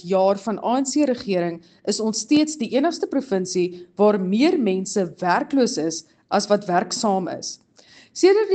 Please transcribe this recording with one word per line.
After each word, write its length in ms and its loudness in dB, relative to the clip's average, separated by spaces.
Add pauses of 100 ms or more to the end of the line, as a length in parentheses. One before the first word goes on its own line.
jaar 320 2
van 240 -4
A 140 0
N 100 -2
C 160 2
regering 540 -2 (260)
is 160 -2
ons 240 -4
steeds 320 2
die 160 -6
enigste 320 0
provinsie 800 -4 (160)
waar 160 6
meer 400 2
mense 460 -2 (180)
werkloos 560 0
is 220 -4 (340)
as 160 0
wat 160 2
werksaam 640 -2
is. 300 -10 (580)
Sedert 380 4